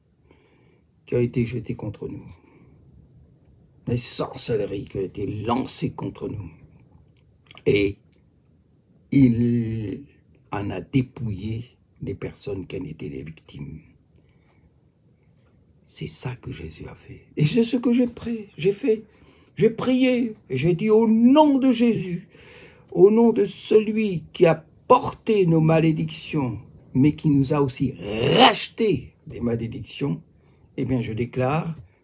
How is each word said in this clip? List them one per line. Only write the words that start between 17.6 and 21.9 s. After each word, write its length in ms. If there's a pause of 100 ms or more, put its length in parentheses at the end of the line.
ce 140
que 160
j'ai 120
prié, 520
j'ai 140
fait. 320 (520)
J'ai 140
prié 680 (140)
et 60
j'ai 180
dit 160
au 180
nom 480
de 160
Jésus, 560 (640)